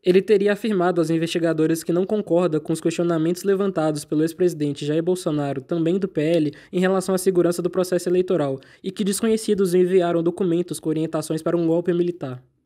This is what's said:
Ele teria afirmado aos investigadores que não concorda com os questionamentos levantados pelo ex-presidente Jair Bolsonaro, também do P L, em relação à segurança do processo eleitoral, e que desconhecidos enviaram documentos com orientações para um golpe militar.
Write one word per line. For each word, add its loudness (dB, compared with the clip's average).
Ele 4
teria 2
afirmado 0
aos 0
investigadores 0
que -4
não 0
concorda 0
com -4
os -4
questionamentos 0
levantados -2
pelo 0
ex-presidente -2
Jair 0
Bolsonaro, -2
também -2
do -2
P -4
L, 2
em -2
relação 0
à 0
segurança 2
do -2
processo -2
eleitoral, 0
e -6
que -4
desconhecidos 0
enviaram 4
documentos 0
com -4
orientações -4
para 0
um 0
golpe 0
militar. -4